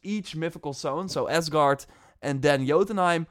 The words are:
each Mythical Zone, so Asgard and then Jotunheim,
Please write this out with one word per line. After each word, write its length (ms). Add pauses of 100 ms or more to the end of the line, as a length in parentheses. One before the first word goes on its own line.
each 320
Mythical 380
Zone, 360
so 180
Asgard 580 (360)
and 220
then 240
Jotunheim, 640